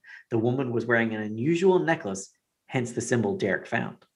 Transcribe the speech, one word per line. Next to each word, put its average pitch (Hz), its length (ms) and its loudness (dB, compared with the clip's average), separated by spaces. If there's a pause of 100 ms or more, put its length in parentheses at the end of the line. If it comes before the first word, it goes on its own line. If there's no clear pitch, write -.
(300)
The 117 80 0
woman 123 320 0
was 117 160 -2
wearing 113 260 4
an 107 100 -4
unusual 165 580 2
necklace, 160 500 -2 (360)
hence 123 260 -2
the 117 80 -4
symbol 104 360 0
Derek 92 300 -2
found. - 300 -4 (200)